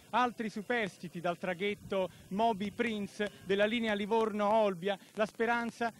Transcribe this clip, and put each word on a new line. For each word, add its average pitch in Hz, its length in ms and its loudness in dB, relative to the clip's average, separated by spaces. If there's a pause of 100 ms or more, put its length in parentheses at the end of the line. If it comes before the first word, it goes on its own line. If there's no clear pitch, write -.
(120)
altri 233 380 0
superstiti 208 720 -4
dal 170 180 -2
traghetto 190 720 -2 (200)
Moby 208 420 0
Prince 214 580 -4 (160)
della 202 200 4
linea 226 280 0
Livorno-Olbia, 202 1040 2 (160)
la 208 140 0
speranza 233 720 -2